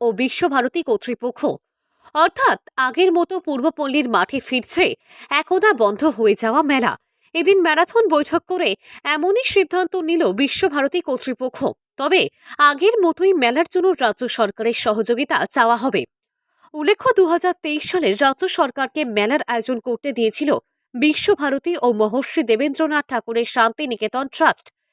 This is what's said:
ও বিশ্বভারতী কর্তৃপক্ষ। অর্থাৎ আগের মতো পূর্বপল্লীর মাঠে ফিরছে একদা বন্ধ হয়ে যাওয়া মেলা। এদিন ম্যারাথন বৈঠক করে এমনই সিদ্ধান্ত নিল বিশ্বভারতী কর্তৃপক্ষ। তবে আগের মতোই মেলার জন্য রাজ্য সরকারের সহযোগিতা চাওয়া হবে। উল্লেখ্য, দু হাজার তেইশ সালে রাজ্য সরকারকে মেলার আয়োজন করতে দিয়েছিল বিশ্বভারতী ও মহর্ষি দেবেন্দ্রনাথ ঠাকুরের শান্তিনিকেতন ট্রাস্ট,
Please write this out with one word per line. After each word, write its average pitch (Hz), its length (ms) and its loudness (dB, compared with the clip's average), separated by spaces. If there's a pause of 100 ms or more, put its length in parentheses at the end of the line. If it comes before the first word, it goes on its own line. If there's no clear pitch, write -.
ও 233 100 2
বিশ্বভারতী 262 720 -2
কর্তৃপক্ষ। 240 640 -4 (680)
অর্থাৎ 349 460 2 (180)
আগের 269 340 2
মতো 349 280 0
পূর্বপল্লীর 277 720 -2
মাঠে 202 300 0
ফিরছে - 560 -2 (340)
একদা 370 440 2
বন্ধ 214 300 0
হয়ে 220 360 2
যাওয়া 226 220 0
মেলা। 247 360 0 (360)
এদিন 359 280 2
ম্যারাথন 339 460 2
বৈঠক 302 400 0
করে 262 280 -2 (280)
এমনই 359 420 0
সিদ্ধান্ত 359 500 0
নিল 330 360 0
বিশ্বভারতী 277 720 -2
কর্তৃপক্ষ। 254 640 -6 (320)
তবে 294 320 0 (280)
আগের 294 440 4
মতোই 359 320 2
মেলার 269 380 2
জন্য 359 160 0 (120)
রাজ্য 240 280 -2
সরকারের 220 460 -2
সহযোগিতা 233 720 -2
চাওয়া 233 300 2
হবে। 220 300 -2 (680)
উল্লেখ্য, 403 400 0
দু 381 120 4
হাজার 339 360 0
তেইশ 302 220 -4
সালে 302 300 0
রাজ্য 269 340 0
সরকারকে 285 580 -2
মেলার 220 420 0
আয়োজন 240 320 -4
করতে 247 320 -6
দিয়েছিল 226 380 -2 (440)
বিশ্বভারতী 294 880 0
ও 240 120 2
মহর্ষি 214 500 0
দেবেন্দ্রনাথ 285 640 0
ঠাকুরের 233 380 -4
শান্তিনিকেতন 233 840 -2
ট্রাস্ট, 277 400 0 (260)